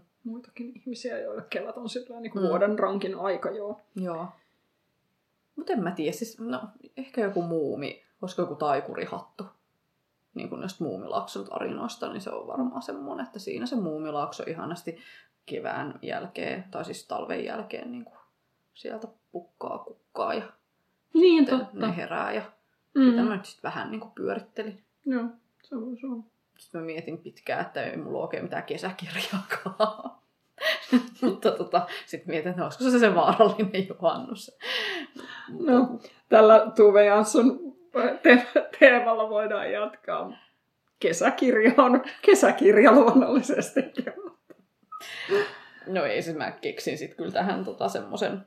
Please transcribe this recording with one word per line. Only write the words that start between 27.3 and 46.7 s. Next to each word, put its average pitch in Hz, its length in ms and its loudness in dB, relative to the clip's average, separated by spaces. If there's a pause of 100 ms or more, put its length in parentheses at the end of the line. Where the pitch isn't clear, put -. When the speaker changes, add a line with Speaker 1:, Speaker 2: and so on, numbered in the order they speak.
Speaker 2:
että - 180 -10
ei - 140 -8
mulla 151 240 -8
oikein 165 220 -8
mitään - 200 -8
kesäkirjaakaan. - 1500 -8 (440)
<laughs> - 640 -2
Mutta 202 300 2
tota, 175 360 -2 (180)
sit 165 200 -16
mietin, 165 240 -4
että 180 160 -6
olisiko 143 180 -8
se 247 160 4
se 208 160 6
vaarallinen 190 720 2
juhannus. - 680 -6 (1040)
Speaker 1:
No, 269 240 4
Speaker 2:
Mutta - 260 -6 (200)
Speaker 1:
tällä 220 460 10
Tuve 208 300 8
Jansson 214 540 4 (640)
te-, 247 240 10 (320)
teemalla 233 500 8
voidaan 214 420 -4
jatkaa. - 680 -8 (600)
Kesäkirja 220 800 4
on 254 240 6 (200)
kesäkirja 302 720 8
luonnollisestikin. 254 1120 4 (1800)
Speaker 2:
No 185 180 -2
ei, 107 160 -2
siis 165 160 -6
mä 127 140 -6
keksin - 460 -8